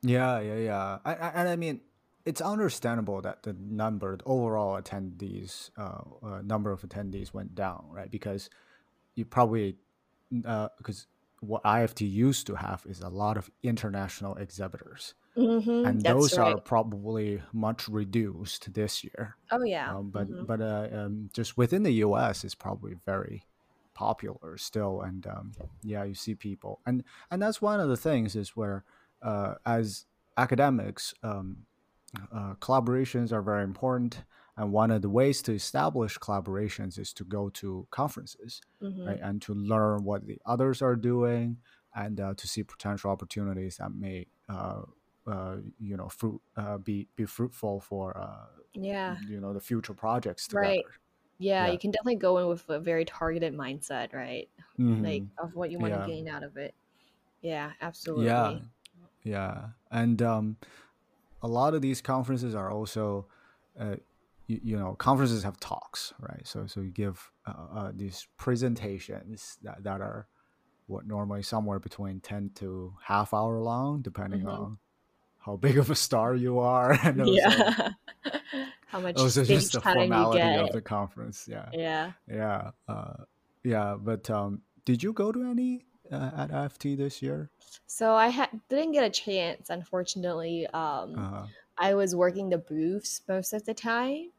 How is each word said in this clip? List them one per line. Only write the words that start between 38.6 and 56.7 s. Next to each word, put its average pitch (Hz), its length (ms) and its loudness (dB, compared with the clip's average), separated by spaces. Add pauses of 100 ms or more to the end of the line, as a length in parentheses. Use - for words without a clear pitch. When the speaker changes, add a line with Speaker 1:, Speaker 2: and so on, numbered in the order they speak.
Speaker 2:
Mm-hmm. 190 240 -8
Speaker 1:
right? 98 160 -4
And 101 200 -4
to 107 120 -6
learn 104 500 2
what 101 220 -2
the 104 200 -10
others 120 360 2
are 127 140 4
doing, 120 600 2 (360)
and, 107 260 -4
uh, 98 140 -2
to - 140 -10
see - 160 -4
potential 101 460 -4
opportunities 95 680 -4
that 101 140 -6
may, 95 360 -8 (200)
uh, 95 340 -6 (440)
uh, 95 320 -6 (200)
you 101 180 -6
know, 95 120 -8
fruit-, 107 340 -4 (140)
uh, 104 220 -4
be, 101 380 -6
be 110 100 -2
fruitful 107 540 -4
for, 95 380 -6
uh, 104 280 -12 (280)
Speaker 2:
Yeah. 190 520 -4
Speaker 1:
you 104 140 -8
know, 98 140 -6
the 98 60 -4
future 110 340 -4
projects 110 580 -2
Speaker 2:
Right. 190 340 2
Speaker 1:
together. - 100 -20 (420)
Speaker 2:
Yeah, 190 280 2
Speaker 1:
Yeah. - 20 4
Speaker 2:
you 175 100 2
can 202 120 0
definitely 220 260 2
go 185 220 6
in 180 100 2
with 170 200 -2
a 151 120 -2
very 165 240 2
targeted 165 500 -2
mindset, 135 580 -6
right? 127 360 -8 (500)
Like, 104 260 0
Speaker 1:
Mm-hmm. - 20 -12 (120)
Speaker 2:
of 170 160 -6
what 170 160 -4
you 170 100 -8
wanna 165 180 0
Speaker 1:
Yeah. - 20 -2
Speaker 2:
gain 160 280 -6
out 147 160 -8
of 143 120 -14
it. - 180 -10 (680)